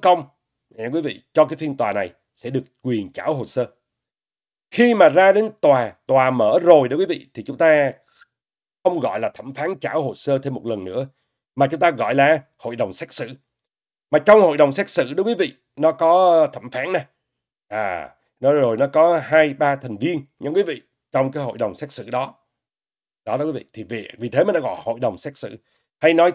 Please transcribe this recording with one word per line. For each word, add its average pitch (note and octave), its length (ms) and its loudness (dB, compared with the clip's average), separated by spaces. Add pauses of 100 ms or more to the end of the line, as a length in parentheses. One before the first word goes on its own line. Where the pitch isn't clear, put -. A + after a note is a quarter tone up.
công, F3 220 2 (460)
nha A2+ 240 -10
quý E3 80 -4
vị, A#2 200 -8 (120)
cho D#3 120 6
cái D3+ 120 -6
phiên C#3+ 200 -8
tòa G#2+ 160 -2
này G2 200 -6 (220)
sẽ - 140 -14
được C3 140 -4 (180)
quyền A2 300 -4
trả F2+ 140 -12
hồ C3+ 200 -4
sơ. B2 260 -6 (1000)
Khi A#3+ 220 2
mà F#3 160 6
ra F#3 220 6
đến G#3 200 0 (100)
tòa, B2 320 2 (120)
tòa C3 260 2
mở A#2+ 320 2
rồi D#3+ 240 6
đó C3+ 100 -4
quý F#3+ 80 0
vị, - 280 -8
thì A2 100 -12
chúng B2+ 140 -12
ta D3+ 340 4 (920)
không F3+ 160 0
gọi A2 200 -4
là A2+ 140 -6
thẩm C3+ 200 -18
phán D3+ 260 -8
trả A2 140 -8
hồ C#3 220 -6
sơ C3+ 240 -4
thêm C3+ 140 -8
một - 120 -12
lần G#2+ 180 -6
nữa, A2 240 -8 (480)
mà C#3 160 0
chúng D#3+ 80 -8
ta F3 120 0
gọi A#2+ 240 -4
là C#3+ 280 2 (140)
hội A#2+ 180 -12
đồng G#2+ 180 -4
xét - 180 -16
xử. B2 180 -10 (800)
Mà D3+ 80 4
trong G#3 220 6
hội D#3 160 4
đồng C#3+ 160 4
xét G3+ 160 -6
xử C3+ 240 -2
đó F3+ 100 -2
quý A3+ 160 -2
vị, D3 140 -4 (220)
nó D#3 160 0
có E3 640 4
thẩm A2+ 180 -16
phán C#3+ 220 -8
nè, D3+ 140 -4 (600)
à, F#2+ 480 -8 (240)
nó C3+ 140 2
rồi B2 240 0
nó C3+ 160 0
có E3 300 4
hai D3+ 300 2
ba C#3+ 220 -2
thành B2 220 -10
viên, C#3+ 280 -6 (140)
nha C#3 160 -8
quý G3 80 2
vị, - 180 -10 (300)
trong C3+ 200 -2
cái C#3+ 120 -8
hội A#2 140 -8
đồng G#2+ 180 -4
xét - 160 -14
xử A2 180 -16
đó. B2+ 260 -6 (880)
Đó A2 120 -4
đó C#3+ 80 -4
quý D#3 60 -6
vị, C3 220 -12
thì A2 100 -14
vì, G2+ 340 -12
vì A#2 120 -8
thế C3+ 140 2
mà G3+ 100 0
nó E3+ 60 -2
gọi G2+ 240 -6
hội A#2 160 -6
đồng A2+ 180 -2
xét C#3 200 -16
xử. A2 200 -14 (420)
Hay E3 140 4
nói E3+ 220 4